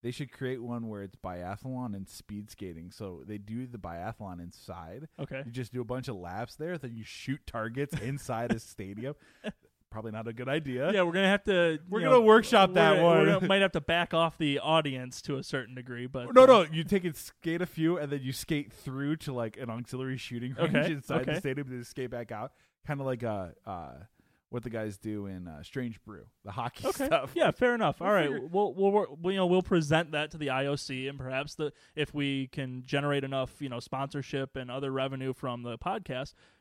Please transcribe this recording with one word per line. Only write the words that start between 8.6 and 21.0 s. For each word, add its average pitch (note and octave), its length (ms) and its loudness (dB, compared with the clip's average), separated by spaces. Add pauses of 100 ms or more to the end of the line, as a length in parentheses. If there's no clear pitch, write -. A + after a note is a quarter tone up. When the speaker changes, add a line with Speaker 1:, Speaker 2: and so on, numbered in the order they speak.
Speaker 1:
Probably A2 200 -10
not A2 160 -8
a A#2 60 -8
good B2 140 -8
idea. C#3+ 460 0
Speaker 2:
Yeah, G3 80 4
we're F3 120 4
gonna F#3+ 160 4
have G3 160 2
to, F3 340 4 (100)
Speaker 1:
We're G3 120 -2
Speaker 2:
you E3+ 40 0
Speaker 1:
gonna C4 140 10
Speaker 2:
know, - 20 6
Speaker 1:
workshop G#3+ 540 8
that E3 220 8
Speaker 2:
we're, E3+ 60 6
Speaker 1:
one. E3+ 140 8
Speaker 2:
we're D#3+ 160 8
gonna, F#3 140 2
might G3 160 6
have F#3+ 80 2
to D#3+ 100 -2
back E3 320 0
off E3 240 2
the C#3+ 220 2
audience C#3 640 0
to C#3+ 140 -4
a C3 60 -8
certain B2+ 300 -6
degree, B2 320 -10
but, B2+ 300 -6
Speaker 1:
No, B3+ 80 12
Speaker 2:
uh, - 20 12
Speaker 1:
no, B3 160 12 (100)
you D#3+ 120 0
take G3 220 0
it, E3 120 -4
skate - 460 -4
a - 20 -2
few, E3 320 0
and D3 140 -4
then C#3+ 100 -4
you C3 100 -4
skate D3 400 -4
through C#3 460 -4
to, C#3+ 160 -8
like, A#2 240 -4
an A#2+ 140 -8
auxiliary B2+ 460 -6
shooting A#2+ 360 -8
range D#3+ 220 0
Speaker 2:
Okay, D#3 180 2
Speaker 1:
inside C#3+ 320 -2